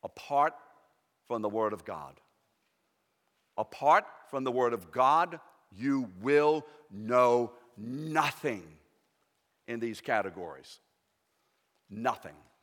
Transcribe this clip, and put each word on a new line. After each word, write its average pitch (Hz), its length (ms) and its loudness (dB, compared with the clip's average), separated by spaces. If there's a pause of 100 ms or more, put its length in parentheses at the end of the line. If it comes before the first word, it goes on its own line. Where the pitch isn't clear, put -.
Apart 147 480 0 (720)
from 117 140 -4
the 107 80 -2
Word 107 220 0
of 95 140 -12
God. 73 340 -12 (1400)
Apart 147 480 2 (240)
from 135 140 -6
the 131 80 0
Word 123 220 2
of 87 180 -8
God, 156 480 2 (320)
you 127 380 -4 (120)
will 147 440 4 (260)
know 120 640 2 (240)
nothing 139 880 -4 (1000)
in 117 140 -8
these 113 220 -6
categories. 90 760 -6 (1080)
Nothing. 107 460 -4 (280)